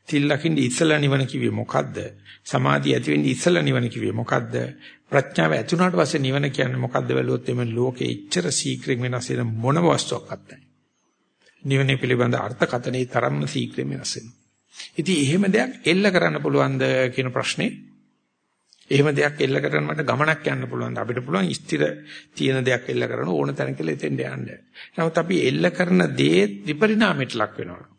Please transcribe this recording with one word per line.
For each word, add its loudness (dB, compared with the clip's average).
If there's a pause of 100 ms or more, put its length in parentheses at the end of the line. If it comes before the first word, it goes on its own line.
තිල් 0
ලකින්න 0
ඉස්සලා 2
නිවන 2
කිව්වේ -2
මොකද්ද? -4 (440)
සමාධිය 2
ඇති 0
වෙන්න 2
ඉස්සලා 2
නිවන 0
කිව්වේ -4
මොකද්ද? -2 (500)
ප්‍රඥාව 0
ඇති -2
වුණාට 2
පස්සේ 2
නිවන 0
කියන්නේ -2
මොකද්ද -2
බැලුවොත් 0
එමෙ -2
ලෝකෙ -2
ඉච්ඡර -2
ශීක්‍රයෙන් -2
වෙනස් -4
වෙන -2
මොනම 2
වස්තුවක්වත් -2
නැහැ. -20 (1000)
නිවන 2
පිළිබඳ 2
අර්ථකථනයේ -2
තරම්ම 0
ශීක්‍රයෙන් -4
වෙනස් -6
වෙනවා. -14 (500)
ඉතින් 0
එහෙම 4
දෙයක් 2 (120)
එල්ල 4
කරන්න 2
පුළුවන්ද 2 (260)
කියන -2
ප්‍රශ්නේ, -2 (1200)
එහෙම 6
දෙයක් 0
එල්ල 2
කරන්න 0
මට -4
ගමනක් 0
යන්න -2
පුළුවන්ද? -6
අපිට -4
පුළුවන් 0
ස්ථිර -2 (480)
තියෙන 0
දෙයක් 0
එල්ල 0
කරන -4
ඕන 0
තැනක -4
එතෙන්ට -4
යන්න. -8 (420)
නමුත් 0
අපි 2
එල්ල 2
කරන 2
දේ 4 (140)
විපරිණාමයට 0
ලක් -2
වෙනවා. -10 (140)